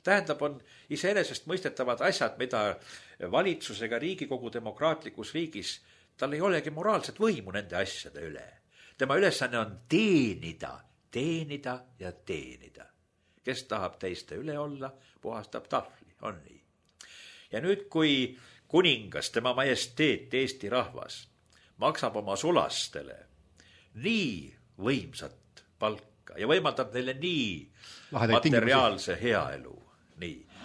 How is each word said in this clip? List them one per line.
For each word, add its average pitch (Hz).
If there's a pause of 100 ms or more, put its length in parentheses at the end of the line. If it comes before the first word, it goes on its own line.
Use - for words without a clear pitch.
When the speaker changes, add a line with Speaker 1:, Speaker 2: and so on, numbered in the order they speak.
Speaker 1:
Tähendab, 175
on 143 (320)
iseenesestmõistetavad 151
asjad, 135
mida 110 (560)
valitsusega 117
Riigikogu 135
demokraatlikus 120
riigis, 156 (420)
tal 139
ei 151
olegi 170
moraalset 170
võimu 139
nende 90
asjade 85
üle. 69 (580)
Tema 135
ülesanne 143
on 110 (180)
teenida, 107 (360)
teenida 143 (200)
ja 90
teenida. 67 (600)
Kes 127
tahab 98
teiste 92
üle 147
olla, 143 (280)
puhastab -
tahvli, - (160)
on 101
nii. - (920)
Ja 113
nüüd, 196
kui 143 (320)
kuningas, 120
tema 120
majesteet, 131
Eesti 131
rahvas, - (580)
maksab 113
oma 101
sulastele 82 (880)
nii 139 (260)
võimsat 92 (140)
palka -
ja 101
võimaldab 147
neile 127
nii 147 (640)
Speaker 2:
Lahedaid 113
Speaker 1:
materiaalse 117
Speaker 2:
tingimusi. 95
Speaker 1:
hea 107 (140)
elu, 64 (440)
nii, 85 (260)